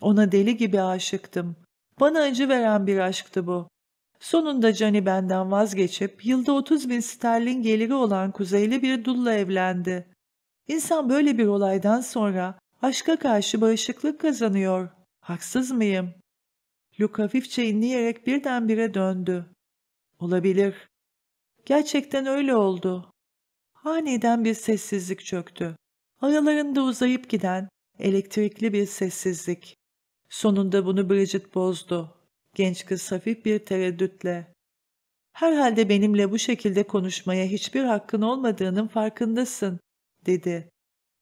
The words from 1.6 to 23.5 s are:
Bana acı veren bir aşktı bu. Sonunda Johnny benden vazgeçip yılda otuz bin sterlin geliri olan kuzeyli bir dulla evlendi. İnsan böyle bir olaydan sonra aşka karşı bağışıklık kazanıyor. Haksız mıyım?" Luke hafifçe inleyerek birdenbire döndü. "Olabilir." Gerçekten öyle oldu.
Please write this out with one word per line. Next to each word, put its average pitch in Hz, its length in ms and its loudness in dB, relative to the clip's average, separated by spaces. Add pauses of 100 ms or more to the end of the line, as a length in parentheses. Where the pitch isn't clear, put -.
Bana 311 200 4
acı 277 280 0
veren 220 380 2
bir 196 120 2
aşktı 185 480 -4
bu. 175 220 -4 (520)
Sonunda 277 520 2
Johnny 208 340 2
benden 185 440 0
vazgeçip 196 760 -2
yılda 254 260 2
otuz 277 360 0
bin 240 120 -2
sterlin 233 600 -2
geliri 220 320 2
olan 196 380 0
kuzeyli 202 500 0
bir 262 220 0
dulla 247 300 0
evlendi. 185 760 -2 (600)
İnsan 302 400 0
böyle 285 300 2
bir 226 80 4
olaydan 202 540 2
sonra 190 580 -4 (240)
aşka 269 340 0
karşı 220 440 0
bağışıklık 226 600 0
kazanıyor. 196 680 0 (320)
Haksız 254 500 -6
mıyım?" 196 440 -2 (840)
Luke 208 220 0
hafifçe 254 440 -2
inleyerek 233 600 0
birdenbire 233 680 0
döndü. 185 520 -2 (720)
"Olabilir." 185 680 0 (760)
Gerçekten 277 640 0
öyle 269 280 0
oldu. 185 580 0 (720)